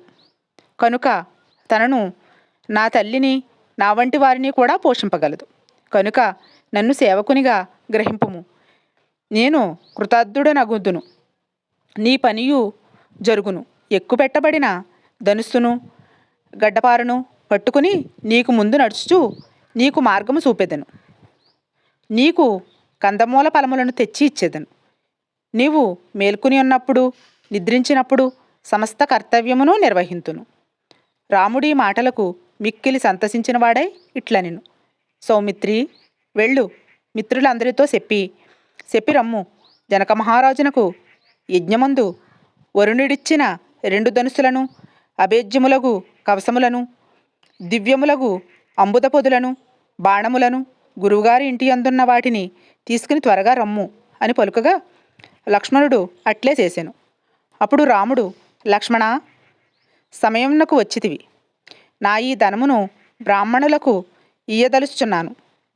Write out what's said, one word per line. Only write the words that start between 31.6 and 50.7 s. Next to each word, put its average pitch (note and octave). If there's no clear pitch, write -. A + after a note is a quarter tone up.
మాటలకు A#3
మిక్కిలి B3+
సంతసించిన A3
వాడై A#3+
ఇట్లనెను. F#3
సౌమిత్రి, G#3
వెళ్ళు, A3+
మిత్రులందరితో B3
చెప్పి, G3+
చెప్పి A3
రమ్ము. A#3
జనక G3
మహారాజునకు A#3+
యజ్ఞమందు G#3+
వరుణుడిచ్చిన B3
రెండు G#3+
ధనుస్సులను, C4
అభేద్యములగు A#3+
కవసములను, A#3+
దివ్యములగు A#3
అంబుద G#3
పొదులను, C4
బాణములను, B3